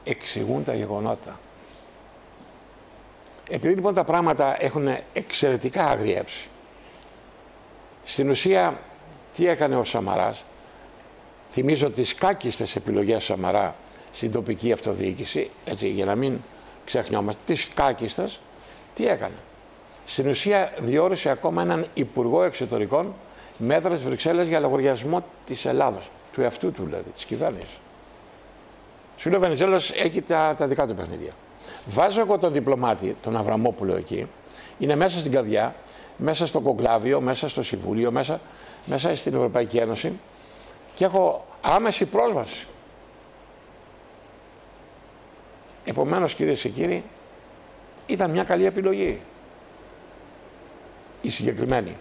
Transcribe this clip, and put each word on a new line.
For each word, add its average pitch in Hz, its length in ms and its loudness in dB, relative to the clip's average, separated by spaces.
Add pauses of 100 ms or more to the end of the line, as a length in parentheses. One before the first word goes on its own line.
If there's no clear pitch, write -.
Εξηγούν 127 600 -4
τα 135 100 -2
γεγονότα». 107 640 -4 (2000)
Επειδή 147 240 0
λοιπόν 190 200 2
τα 175 100 4
πράγματα 156 580 2
έχουν 139 260 0 (240)
εξαιρετικά 131 760 0
αγριέψει, 104 640 -2 (1600)
στην 139 260 0
ουσία, 180 500 2 (560)
τι 175 100 2
έκανε 147 300 2
ο 120 80 2
Σαμαράς; 98 600 -2 (1040)
Θυμίζω 139 400 2
τις 123 240 -2
κάκιστες 127 600 -2
επιλογές 101 480 0
Σαμαρά 95 500 0 (380)
στην 117 200 -4
τοπική 117 400 -2
αυτοδιοίκηση, 98 760 -4 (140)
έτσι, 104 240 -4
για 98 160 -2
να 101 100 2
μην 127 260 -2 (440)
ξεχνιόμαστε, 107 640 -2
τις - 280 -2
κάκιστες, 127 680 -2 (540)
τι 233 140 0
έκανε; 95 280 -2 (680)
Στην 139 220 -2
ουσία, 196 500 2
διόρισε 151 520 2
ακόμα 165 320 0
έναν 170 320 0
υπουργό 123 480 2
εξωτερικών, 131 720 0 (440)
Μέδρας 160 440 0
Βρυξέλλες, 165 460 0
για 160 120 2
λογαριασμό 139 640 2 (220)
της 123 180 -8
Ελλάδος, 131 460 0 (220)
του - 80 -6
εαυτού 131 320 0
του 98 120 -8
δηλαδή, 87 260 -8
της - 140 -14
κυβέρνησης. 117 540 -6 (1400)
Σου - 120 -4
λέει, 190 100 4
ο - 20 4
Βενιζέλος 180 500 4
έχει 160 320 0
τα, 156 360 4
τα 147 80 2
δικά 135 200 2
του 110 80 -4
παιχνίδια. 85 380 -8 (540)
Βάζω 175 340 2
εγώ 202 180 4
τον 165 140 2
διπλωμάτη, 120 680 0
τον 113 140 -2
Αβραμόπουλο 110 600 2
εκεί, - 300 -6 (520)
είναι 147 180 2
μέσα 175 220 2
στην 151 140 -2
καρδιά, 113 420 2 (420)
μέσα 156 300 0
στο 156 140 0
κοκλάβιο, 117 600 2
μέσα 127 280 -2
στο 135 140 -4
Συμβούλιο, 110 480 0
μέσα, 135 300 -2 (440)
μέσα 151 300 0
στην 131 200 -4
Ευρωπαϊκή 120 420 0
Ένωση 113 420 -2 (760)
και 185 100 2
έχω 180 420 2 (140)
άμεση 202 440 2
πρόσβαση. 196 600 0 (3250)
Επομένως, 156 500 0
κυρίες 151 260 0
και - 80 -4
κύριοι, 175 360 -2 (1040)
ήταν 185 240 0
μια 180 140 0
καλή 180 220 2
επιλογή 190 540 0 (2000)
η - 100 -4
συγκεκριμένη. 117 720 -2